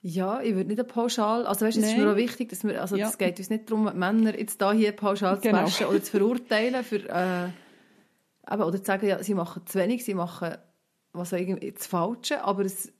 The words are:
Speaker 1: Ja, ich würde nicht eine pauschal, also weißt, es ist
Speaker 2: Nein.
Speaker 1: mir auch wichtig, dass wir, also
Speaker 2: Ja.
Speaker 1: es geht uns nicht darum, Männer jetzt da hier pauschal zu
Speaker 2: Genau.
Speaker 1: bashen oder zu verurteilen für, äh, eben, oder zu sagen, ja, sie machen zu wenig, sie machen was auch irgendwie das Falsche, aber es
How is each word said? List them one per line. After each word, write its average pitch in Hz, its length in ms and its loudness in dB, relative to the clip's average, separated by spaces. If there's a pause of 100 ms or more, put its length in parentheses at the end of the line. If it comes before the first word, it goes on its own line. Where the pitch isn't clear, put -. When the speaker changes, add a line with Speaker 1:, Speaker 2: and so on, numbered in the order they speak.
Speaker 1:
Ja, 190 380 -2
ich 220 140 0
würde 185 140 0
nicht 214 100 -2
eine 240 80 -2
pauschal, 233 580 0
also 208 180 0
weißt, 220 140 2
es 214 80 4
ist 214 100 2
Speaker 2:
Nein. 208 100 6
Speaker 1:
mir 208 80 6
auch - 20 4
wichtig, 233 340 0
dass - 140 -10
wir, 208 180 -2
also 190 140 -4
Speaker 2:
Ja. 208 140 0
Speaker 1:
es 220 100 -8
geht 180 180 0
uns 190 140 -8
nicht 220 180 -4
darum, 214 140 2 (120)
Männer 214 400 2
jetzt - 240 -6
da 202 140 4
hier 208 200 4
pauschal 202 420 2
zu 196 80 -6
Speaker 2:
Genau. 208 180 6
Speaker 1:
bashen 185 240 0
oder 202 160 2
zu - 80 -10
verurteilen 240 760 2
für, 208 240 -4
äh, 180 420 -2 (1000)
eben, 208 120 0
oder 170 160 0
zu 196 60 -10
sagen, 196 220 0
ja, 190 140 0
sie 202 140 0
machen 175 320 -4
zu - 100 -4
wenig, 233 260 0
sie 202 120 -4
machen 175 400 -4 (580)
was 175 220 -6
auch - 20 0
irgendwie 180 340 -4
das - 140 -12
Falsche, 196 580 -2
aber 196 220 0
es - 340 -8